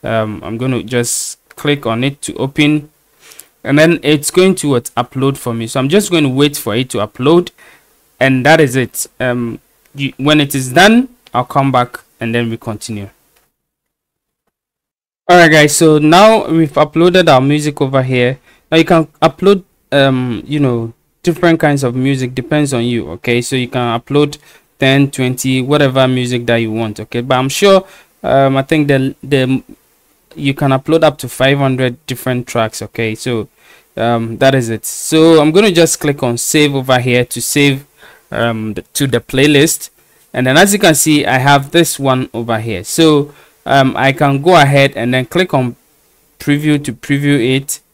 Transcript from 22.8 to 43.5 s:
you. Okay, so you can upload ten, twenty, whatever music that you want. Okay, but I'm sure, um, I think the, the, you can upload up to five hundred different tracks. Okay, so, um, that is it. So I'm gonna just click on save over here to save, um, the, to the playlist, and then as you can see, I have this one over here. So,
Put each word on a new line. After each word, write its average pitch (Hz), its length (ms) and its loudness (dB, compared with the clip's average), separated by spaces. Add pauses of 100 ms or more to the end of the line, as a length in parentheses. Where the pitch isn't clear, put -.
you. 117 280 -4
Okay, 120 300 -2
so 135 140 -6
you 123 140 -4
can 120 280 -4
upload 147 400 0 (400)
ten, 139 320 2
twenty, 131 520 -2
whatever 131 480 2
music 123 380 -2
that 117 100 0
you 113 160 -2
want. 110 260 -6
Okay, 120 220 -8
but 131 140 -2
I'm 131 120 0
sure, 190 400 2 (340)
um, 135 360 2
I 135 60 -2
think 147 260 -2
the, 135 340 0
the, 131 400 -2 (720)
you 139 180 -4
can 139 180 -2
upload 156 320 0
up 147 160 0
to 120 100 -12
five 135 280 0
hundred 131 480 -2
different 123 400 -6
tracks. 113 360 -4
Okay, 110 340 -6
so, 117 320 -6 (480)
um, 117 440 -4
that 135 140 4
is 120 160 -2
it. 110 160 -8
So 160 560 2
I'm 156 100 2
gonna 202 200 4
just 165 300 2
click 143 200 -2
on 120 160 -2
save 147 380 0
over 127 240 0
here 123 240 0
to 120 180 -8
save, 143 440 0 (440)
um, 110 440 -4
the, - 80 -10
to - 260 -6
the 120 140 -2
playlist, 143 680 0 (440)
and 127 120 -2
then 131 120 2
as 196 160 4
you 202 60 -2
can 170 160 4
see, 151 300 0
I 131 120 0
have 139 340 2
this 170 260 0
one 131 360 -2
over 113 260 -4
here. 107 240 -8
So, 147 500 0 (320)